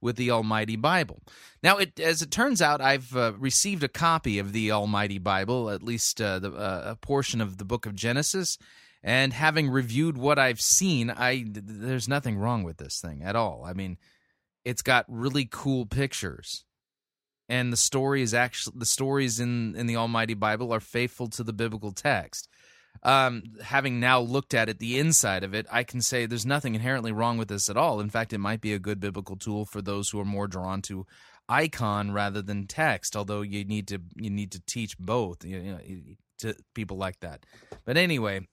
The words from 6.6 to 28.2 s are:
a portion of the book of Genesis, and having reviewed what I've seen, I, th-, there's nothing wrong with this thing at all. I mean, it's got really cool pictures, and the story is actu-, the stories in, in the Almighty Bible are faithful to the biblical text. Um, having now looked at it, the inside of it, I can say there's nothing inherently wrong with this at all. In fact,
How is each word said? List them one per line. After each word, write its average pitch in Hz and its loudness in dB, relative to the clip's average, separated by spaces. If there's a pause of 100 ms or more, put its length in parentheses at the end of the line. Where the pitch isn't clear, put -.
a 110 -8
portion 139 0
of 95 -2
the 101 -10
book 113 -4
of 104 -6
Genesis, 131 0 (440)
and 131 2
having 151 2
reviewed 131 2
what 143 4
I've 127 4
seen, 139 4
I, 127 2
th-, 107 -8
there's 113 -4
nothing 135 0
wrong 113 0
with 82 -6
this - -8
thing 73 -10
at 101 -2
all. 80 0
I 90 -8
mean, 92 -6 (640)
it's 123 -4
got 123 4
really 127 -2
cool 131 -2
pictures, - -4 (840)
and 123 0
the 117 0
story 135 4
is 113 2
actu-, 123 0
the 120 -6
stories 135 0
in, 120 -2
in 117 -2
the 117 0
Almighty 113 0
Bible 110 0
are 110 0
faithful 120 -2
to 113 -8
the 113 -4
biblical 107 -4
text. - -2 (540)
Um, 131 4 (200)
having 131 2
now 127 6
looked 123 0
at 113 4
it, 104 -6
the 117 -2
inside 123 4
of 98 -6
it, 110 -4
I 120 2
can 123 -6
say 120 0
there's 113 -2
nothing 135 0
inherently 113 0
wrong 117 2
with 110 -2
this 101 0
at 101 -4
all. 131 4
In 104 -4
fact, 113 -2